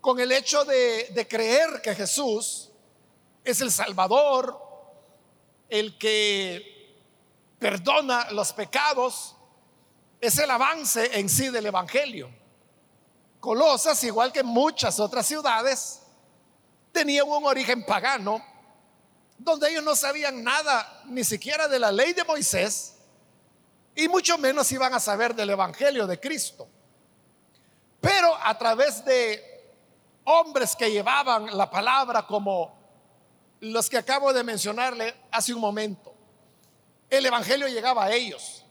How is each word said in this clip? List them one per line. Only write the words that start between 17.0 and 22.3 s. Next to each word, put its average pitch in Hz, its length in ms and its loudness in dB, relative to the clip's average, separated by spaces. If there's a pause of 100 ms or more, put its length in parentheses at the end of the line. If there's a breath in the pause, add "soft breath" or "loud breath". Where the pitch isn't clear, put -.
un 294 180 -2
origen 254 400 0
pagano, 214 580 -2 (960)
donde 294 320 0
ellos 320 140 -2
no 302 120 0
sabían 277 480 -2
nada, 269 640 0
ni 254 180 -6
siquiera 294 440 -2
de 269 120 2
la 220 120 4
ley 269 220 2
de 359 100 0
Moisés, 214 720 -2 (1000)